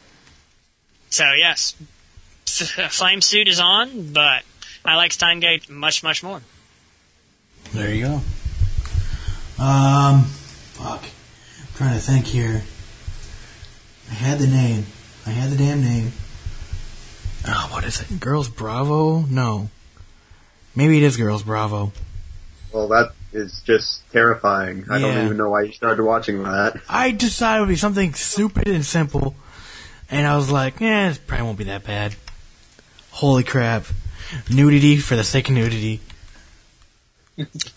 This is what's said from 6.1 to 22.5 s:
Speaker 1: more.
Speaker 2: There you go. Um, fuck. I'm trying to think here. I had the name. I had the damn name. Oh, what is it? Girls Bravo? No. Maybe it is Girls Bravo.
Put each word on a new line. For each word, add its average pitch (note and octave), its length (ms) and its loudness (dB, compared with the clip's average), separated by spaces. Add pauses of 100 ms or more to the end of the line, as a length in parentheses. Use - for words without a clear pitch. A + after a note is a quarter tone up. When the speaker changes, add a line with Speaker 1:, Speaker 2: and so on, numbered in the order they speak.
Speaker 1:
more. F3+ 200 -10 (1300)
Speaker 2:
There G#2 220 -4
you A2 100 -2
go. C#3+ 160 -2 (1400)
Um, C#3 640 6
fuck. - 800 -10
I'm - 720 -20
trying C3 180 0
to A2 60 -2
think C3+ 260 2
here. A2+ 360 0 (1500)
I A#2 40 -10
had C3 240 -2
the C#3 80 2
name. A#2+ 400 2 (400)
I A2 40 -6
had B2 200 -2
the C#3 60 -2
damn C#3+ 260 2
name. A#2+ 300 0 (1300)
Oh, - 240 -2
what - 140 -4
is - 160 -4
it? F#3 200 -8
Girls C#3 280 -2
Bravo? C#3+ 720 0
No. B2 500 0 (1040)
Maybe D3+ 240 6
it D3 60 6
is C3+ 120 4
Girls G#2+ 260 0
Bravo. G#2 500 -2 (800)